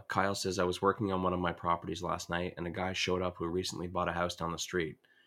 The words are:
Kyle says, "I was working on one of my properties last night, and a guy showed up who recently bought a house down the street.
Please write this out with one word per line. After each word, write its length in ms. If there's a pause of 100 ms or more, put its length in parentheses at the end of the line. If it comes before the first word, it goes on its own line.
Kyle 280
says, 240
"I 40
was 180
working 300
on 120
one 100
of 80
my 100
properties 500
last 280
night, 280
and 80
a 40
guy 240
showed 280
up 160
who 100
recently 400
bought 200
a 60
house 240
down 140
the 60
street. 400 (300)